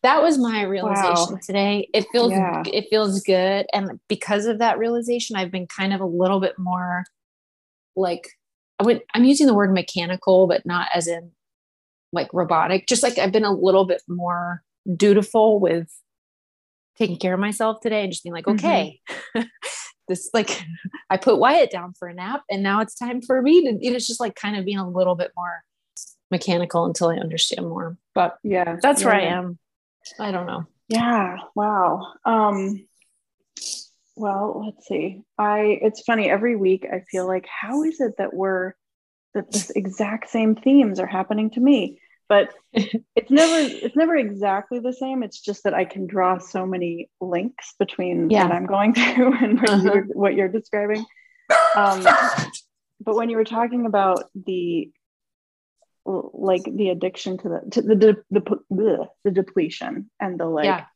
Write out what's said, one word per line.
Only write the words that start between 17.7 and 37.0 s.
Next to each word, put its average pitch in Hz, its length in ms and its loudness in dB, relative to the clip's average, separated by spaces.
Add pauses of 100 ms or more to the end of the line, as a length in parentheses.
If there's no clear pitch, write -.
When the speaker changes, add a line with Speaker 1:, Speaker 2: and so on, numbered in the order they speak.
Speaker 1:
today 214 220 -2
and 190 80 -6
just - 120 -12
being 170 100 -12
like, 170 120 -10
Speaker 2:
Mm-hmm. 208 200 0
Speaker 1:
"Okay, 214 360 0 (340)
<laughs> - 720 -10
this, - 260 -8
like, 214 300 -2 (240)
<laughs> - 240 -16
I 190 60 0
put 214 200 4
Wyatt 277 320 4
down 180 240 -10
for - 140 -14
a 175 80 -14
nap 185 340 -8
and 196 140 -4
now 196 180 0
it's 220 140 -6
time 240 260 -8
for 262 220 0
me 330 220 8
to," 226 140 -2
you 247 120 -2
know, 247 60 -2
it's 233 100 -6
just, 233 120 -8
like, 220 160 -4
kind 208 220 -6
of 185 80 -6
being 196 140 -4
a 185 100 -6
little 180 260 0
bit 175 220 -6
more 175 260 -10 (680)
mechanical 175 540 0
until 170 240 0
I 165 80 -2
understand 165 520 -4
more. 170 280 -10 (180)
But 180 280 0
Speaker 2:
Yeah, 180 380 -2
Speaker 1:
that's 277 200 4
Speaker 2:
yeah, 247 60 2
Speaker 1:
where 220 80 4
I 196 60 2
Speaker 2:
yeah. 175 160 -2
Speaker 1:
am. 180 220 -8 (600)
I 208 120 -6
don't 180 160 -6
know. 175 180 -8 (240)
Speaker 2:
Yeah. 220 480 0 (160)
Wow. 196 600 0 (120)
Um, 202 600 0 (1300)
well, 208 500 -4
let's - 220 -14
see. 190 340 -6 (160)
I, 214 440 2
it's 214 200 0
funny, 220 280 0
every 226 260 2
week 190 360 0
I 185 180 -6